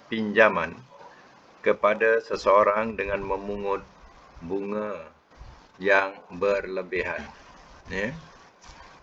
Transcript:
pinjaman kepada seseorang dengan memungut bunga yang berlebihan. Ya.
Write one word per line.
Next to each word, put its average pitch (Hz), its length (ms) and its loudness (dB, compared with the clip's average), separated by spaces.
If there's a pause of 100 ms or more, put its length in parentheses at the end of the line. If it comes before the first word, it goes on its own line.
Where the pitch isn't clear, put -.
pinjaman 104 640 2 (880)
kepada 107 640 2
seseorang 104 720 2
dengan 98 240 -4
memungut 98 640 -4 (560)
bunga 98 640 -6 (720)
yang 98 400 2 (160)
berlebihan. 92 880 -2 (720)
Ya. 104 240 -6 (880)